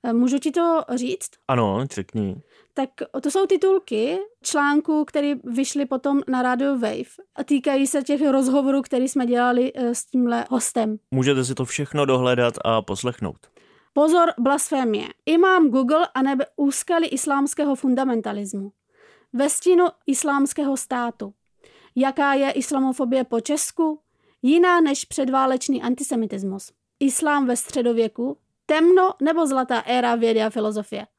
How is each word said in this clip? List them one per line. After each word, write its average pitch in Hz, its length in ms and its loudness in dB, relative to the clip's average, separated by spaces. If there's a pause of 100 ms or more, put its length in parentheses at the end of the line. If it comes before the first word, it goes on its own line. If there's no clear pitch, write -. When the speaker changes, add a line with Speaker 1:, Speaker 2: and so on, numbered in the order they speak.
Speaker 1:
E, 240 100 -4
můžu 247 260 2
ti 302 120 -4
to 339 320 0 (120)
říct? 254 340 -6 (180)
Speaker 2:
Ano, 117 460 0
řekni. 98 420 -6 (380)
Speaker 1:
Tak 269 160 -4 (320)
to 285 100 -2
jsou 381 140 0
titulky 359 720 0 (260)
článků, 302 640 0
které 285 380 -2
vyšly 269 420 -4
potom 277 420 -2
na 254 140 0
Radio 254 320 0
Wave 226 420 -6 (200)
a - 80 -8
týkají 277 440 0
se 277 160 -2
těch 285 280 0
rozhovorů, 269 500 2
který 254 280 -2
jsme 254 160 -2
dělali, 247 500 2
e, 240 200 -2
s - 100 -8
tímhle 240 440 0
hostem. 226 480 -2 (140)
Speaker 2:
Můžete 131 340 2
si 127 100 -4
to 131 100 -4
všechno 143 400 -2
dohledat 127 480 2 (120)
a 113 160 2
poslechnout. 101 560 -6 (600)
Speaker 1:
Pozor, 339 420 4
blasfémie. 247 680 0 (180)
Imám 339 440 4
Google 269 440 2
a 262 80 -2
nebe 269 240 0 (100)
úskaly 330 520 0
islámského 277 680 -2
fundamentalismu. 214 960 -2 (600)
Ve 277 160 0
stínu 359 360 4 (220)
islámského 277 680 0
státu. 233 560 -6 (640)
Jaká 277 380 2
je 269 180 0
islamofobie 262 720 -2
po 233 180 -2
Česku? 302 580 -2 (420)
Jiná 339 400 4
než 285 240 0
předválečný 262 760 -2
antisemitismus. 208 880 -4 (280)
Islám 285 480 0
ve 240 80 2
středověku, 240 840 -2 (280)
temno 359 460 4 (100)
nebo 320 260 2
zlatá 254 320 -2
éra 240 360 0
vědy 226 280 2
a 214 60 0
filozofie. 214 560 -6 (140)